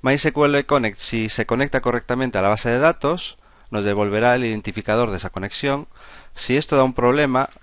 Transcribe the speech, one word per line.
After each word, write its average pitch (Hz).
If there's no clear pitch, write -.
My 131
S 147
Q 147
L 143
Connect, 120
si 110
se 107
conecta 131
correctamente 123
a 95
la 98
base 110
de 120
datos, 160
nos 104
devolverá 104
el 127
identificador 110
de 92
esa 95
conexión. 139
Si -
esto 147
da 135
un 131
problema, 131